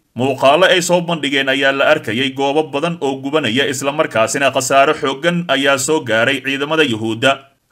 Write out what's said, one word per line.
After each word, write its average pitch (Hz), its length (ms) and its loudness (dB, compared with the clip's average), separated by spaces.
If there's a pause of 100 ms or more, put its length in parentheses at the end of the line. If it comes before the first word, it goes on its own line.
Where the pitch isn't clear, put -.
(160)
Muuqaalo 135 480 2
ay 180 180 4
soo 175 220 0
bandhigeen 143 440 -2
ayaa 139 240 2
la 135 120 0
arkayay 135 480 0
goobo 139 300 0 (100)
badan 165 280 -4
oo 135 200 -4
gubanaya, 139 480 0
isla 139 240 -4
markaasina 139 640 0
khasaaro 139 380 4
xooggan 151 540 -2
ayaa 139 300 2
soo 156 220 0
gaaray 123 400 0
ciidamada 139 420 -2
Yuhuudda. 113 680 -2 (220)